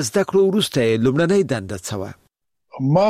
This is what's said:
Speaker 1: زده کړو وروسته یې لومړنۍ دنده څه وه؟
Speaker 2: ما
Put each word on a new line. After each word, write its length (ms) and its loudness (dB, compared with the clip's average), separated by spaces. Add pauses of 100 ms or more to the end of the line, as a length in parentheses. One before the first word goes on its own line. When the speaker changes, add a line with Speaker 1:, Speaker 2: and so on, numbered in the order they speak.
Speaker 1:
زده 200 0
کړو 200 2
وروسته 320 -2
یې 240 2
لومړنۍ 360 2 (120)
دنده 240 -8
څه 160 -10
وه؟ 180 -8 (840)
Speaker 2:
ما 160 4